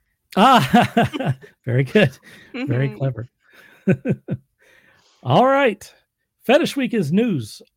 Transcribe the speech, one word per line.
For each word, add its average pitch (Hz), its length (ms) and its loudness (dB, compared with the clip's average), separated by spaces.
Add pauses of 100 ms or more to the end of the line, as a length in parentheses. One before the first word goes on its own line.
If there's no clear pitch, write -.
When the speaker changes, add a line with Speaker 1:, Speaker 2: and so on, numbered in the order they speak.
(360)
Speaker 1:
Ah, 226 1000 2 (140)
<laughs> - 140 -20
very 123 200 -2
good. 175 320 0 (360)
Very 139 380 -4
Speaker 2:
Mm-hmm. 208 80 -16
Speaker 1:
clever. 123 300 -6 (580)
<laughs> - 1400 -8
All 190 240 2
right. 269 460 -2 (500)
Fetish 277 340 0
Week 247 160 -4
is 175 200 -2
news, 185 500 -2 (140)